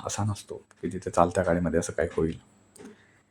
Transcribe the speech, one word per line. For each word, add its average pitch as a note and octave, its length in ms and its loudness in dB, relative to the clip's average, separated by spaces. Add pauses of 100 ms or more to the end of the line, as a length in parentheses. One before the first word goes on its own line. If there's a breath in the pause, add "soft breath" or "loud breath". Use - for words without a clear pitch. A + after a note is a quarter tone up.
असा - 180 -4
नसतो - 320 -6
की - 360 -8
तिथे F#2 180 -6
चालत्या F2 340 4
गाडीमध्ये E2+ 360 2
असं - 120 -4
काही E2+ 240 0
होईल. E2 220 0 (920 loud breath)